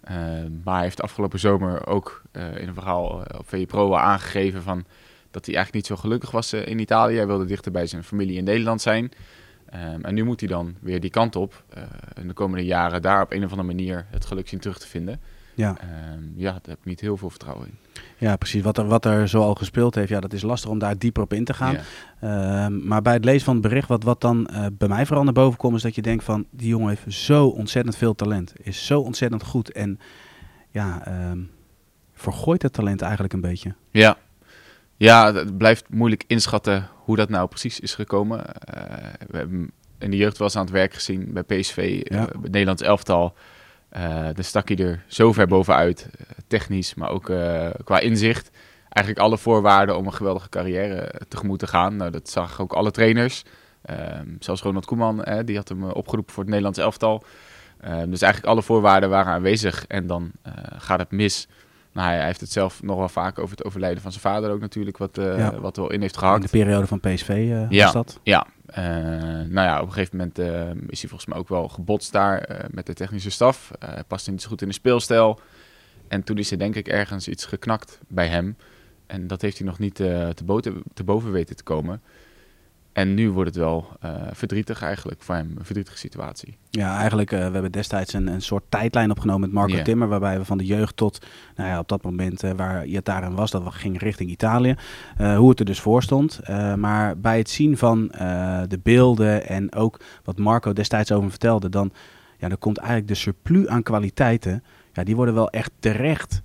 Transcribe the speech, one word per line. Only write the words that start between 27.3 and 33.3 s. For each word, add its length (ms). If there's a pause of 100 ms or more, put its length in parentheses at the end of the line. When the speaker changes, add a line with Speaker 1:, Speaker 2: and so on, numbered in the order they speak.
Speaker 2:
ontzettend 500
veel 180
talent, 420
is 300
zo 140
ontzettend 440
goed." 280
En 260 (720)
ja, 360
ehm, 320 (720)
vergooit 500
het 100
talent 300
eigenlijk 300